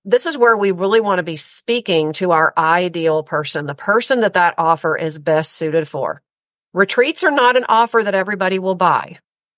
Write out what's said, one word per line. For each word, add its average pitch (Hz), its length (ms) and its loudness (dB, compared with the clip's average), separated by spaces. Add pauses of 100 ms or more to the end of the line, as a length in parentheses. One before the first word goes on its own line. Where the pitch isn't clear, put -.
this 240 220 0
is 311 100 -4
where 233 200 4
we 202 160 0
really 196 280 0
wanna 196 220 0
be 160 140 -8
speaking 175 760 -2
to 180 180 -2
our 160 260 2
ideal 165 640 0
person, 151 440 -6
the 143 100 -8
person 240 460 0
that 196 100 2
that 175 260 2
offer 165 380 0
is 156 240 -6
best 156 320 0
suited 160 340 -2
for. 147 360 -8 (500)
Retreats 240 500 0
are 311 80 2
not 247 260 4
an 247 120 0
offer 226 340 2
that 202 140 -2
everybody 190 420 -2
will 190 160 -2
buy, 170 460 0 (380)